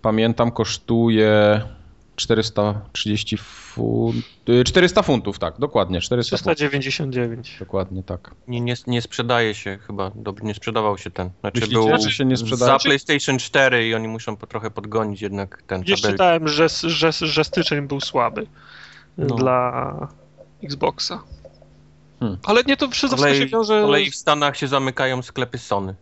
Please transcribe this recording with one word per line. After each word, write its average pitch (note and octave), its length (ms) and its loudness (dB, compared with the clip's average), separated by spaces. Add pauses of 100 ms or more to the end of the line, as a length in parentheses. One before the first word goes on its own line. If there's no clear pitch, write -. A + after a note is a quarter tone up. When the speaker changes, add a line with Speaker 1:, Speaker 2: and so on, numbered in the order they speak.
Speaker 1:
pamiętam, A2+ 500 2
kosztuje G#2+ 1080 4 (540)
czterysta G#2 680 0 (120)
trzydzieści G#2+ 440 -4
funt-, A#2 840 -4 (260)
e, B2 160 6
czterysta F3+ 400 4
funtów, G#2+ 360 0
tak, E2 200 -4
dokładnie, F#2 420 0
czterysta A#2+ 360 -2
funtów. - 80 -6
Speaker 2:
Trzysta E3+ 100 2 (100)
dziewięćdziesiąt C3+ 480 -4
dziewięć. A#2+ 460 -6
Speaker 1:
Dokładnie F#2+ 440 -6
tak. - 280 -10 (160)
Speaker 3:
Nie, A#2+ 140 -4
nie, A#2+ 120 -2 (140)
nie A#2+ 140 0
sprzedaje A#2 540 0
się G2 220 -8 (100)
chyba, G2 280 -6
dob-, G#2 280 -10
nie G#2+ 100 -4
sprzedawał G#2+ 440 -2
się G2 120 -14
ten. F#2 200 -6 (120)
Znaczy G2+ 180 -4
Speaker 1:
Myślicie, A2+ 300 0
Speaker 3:
był - 120 4
Speaker 1:
że G#2+ 100 -2
się C3+ 140 -2
nie C3 120 2
sprzedaje? A#2+ 340 2
Speaker 3:
za C3+ 80 6
PlayStation C#3+ 600 0
cztery B2+ 480 4
i A2+ 80 0
oni A2+ 120 -4
muszą A2+ 280 -8
po-, A2 120 -16
trochę G#2+ 240 -8
podgonić G#2 500 -4
jednak G2 460 -8
ten F#2 140 -4
Speaker 2:
Gdzieś F#3+ 200 0
Speaker 3:
tabelki. G3+ 160 2
Speaker 2:
czytałem, E3 300 4
że D3+ 180 4
s-, - 160 -2
że D#3+ 260 0
s-, D#3 120 0
że D#3 240 0
styczeń D3 440 -2
był C#3 140 -6
słaby A#2+ 460 -2 (680)
Speaker 3:
No. A#2+ 180 -2
Speaker 2:
dla B2+ 720 0 (560)
Xboxa. C#3+ 600 -6 (960)
Speaker 1:
Hmm. G2+ 260 -4
Speaker 2:
Ale A3+ 180 4
nie, C#4 140 2
to C#4+ 120 0
wszystko C4+ 280 -2
Speaker 3:
Z C3+ 40 2
kolei, C#3 160 6
Speaker 2:
się C#3 80 2
wiąże G#3+ 360 2
Speaker 3:
z - 40 4
kolei D3 260 2
w - 40 -14
Stanach D3 420 0
się C#3+ 100 -4
zamykają C3 540 0
sklepy B2 360 -6
Sony. G2 440 -4